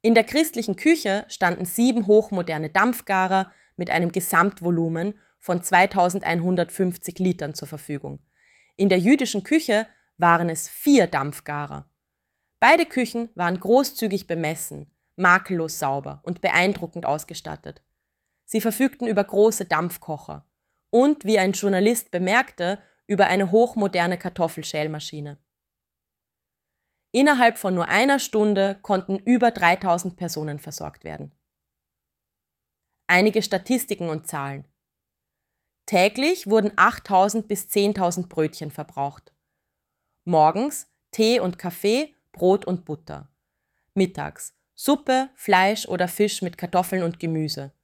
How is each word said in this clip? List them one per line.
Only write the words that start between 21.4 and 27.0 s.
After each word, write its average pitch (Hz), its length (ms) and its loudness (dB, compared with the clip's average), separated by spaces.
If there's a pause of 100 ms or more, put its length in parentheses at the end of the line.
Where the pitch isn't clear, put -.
Journalist 202 580 0
bemerkte, 185 680 -2 (260)
über 202 200 4
eine 185 240 0
hochmoderne 196 680 2
Kartoffelschälmaschine. 156 1200 -6 (1700)